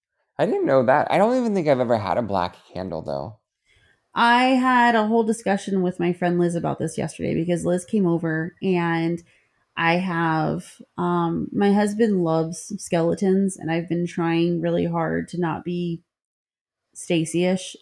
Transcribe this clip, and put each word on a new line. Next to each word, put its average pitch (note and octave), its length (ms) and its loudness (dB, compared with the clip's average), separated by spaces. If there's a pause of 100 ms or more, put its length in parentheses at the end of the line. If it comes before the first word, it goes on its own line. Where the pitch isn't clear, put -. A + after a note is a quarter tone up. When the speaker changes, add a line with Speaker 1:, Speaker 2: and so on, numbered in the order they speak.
(380)
Speaker 1:
I D3 80 2
didn't F#4+ 200 0
know C3+ 180 4
that. C3 260 2
I D3+ 80 2
don't A3+ 180 2
even A#3 180 0
think E3 120 0
I've C3+ 140 4
ever A#2 180 2
had F#2+ 200 -2
a B2 40 0
black F#2+ 320 -2 (180)
candle, F2 300 -8
though. D2 360 -8 (800)
Speaker 2:
I A#3+ 260 4
had B3+ 500 4
a G#3+ 120 2
whole A3+ 180 2
discussion G3 580 -2
with F3+ 180 -2
my F3 140 0
friend F3 240 0
Liz E3+ 160 2
about E3 240 -4
this - 180 -4
yesterday - 380 -4
because E3 320 -2
Liz F3+ 180 0
came G3+ 220 0
over E3 560 -2
and E3+ 600 0 (540)
I E3+ 200 2
have, E3 840 -2 (160)
um, E3+ 560 0
my G3+ 180 4
husband G#3 540 2
loves D#3+ 480 -2 (100)
skeletons F#3 760 0
and D#3+ 120 -6
I've E3+ 200 -2
been E3+ 160 -2
trying E3+ 560 0
really E3+ 240 0
hard E3 420 -2
to E3+ 100 -10
not E3+ 260 -4
be F3 380 -6 (920)
Stacy-ish F3 880 -2